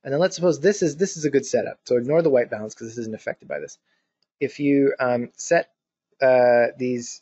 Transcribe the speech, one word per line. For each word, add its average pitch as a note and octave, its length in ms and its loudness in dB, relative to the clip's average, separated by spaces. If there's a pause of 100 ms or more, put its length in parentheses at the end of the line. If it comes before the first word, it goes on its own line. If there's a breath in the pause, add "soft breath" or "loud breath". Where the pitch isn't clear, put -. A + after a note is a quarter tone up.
And C3+ 80 -6
then C#3+ 80 0
let's F#3 160 -2
suppose E3 240 0
this G3+ 200 2
is, D3+ 140 0
this F#3 220 -4
is D3+ 80 -8
a D3+ 40 2
good C3 160 2
setup. - 380 -2
So B2 140 0
ignore C#3 240 0
the E3 80 2
white A#2+ 200 2
balance G#2+ 240 -10
'cause A#2 140 -14
this A2 120 -14
isn't A2+ 160 -8
affected - 340 -12
by C#2+ 100 -8
this. D2 200 -14 (600)
If C#3+ 220 -6
you, C#3 360 2
um, B2 380 -2
set, - 380 -2 (480)
uh, B2 460 4 (100)
these B2 440 -6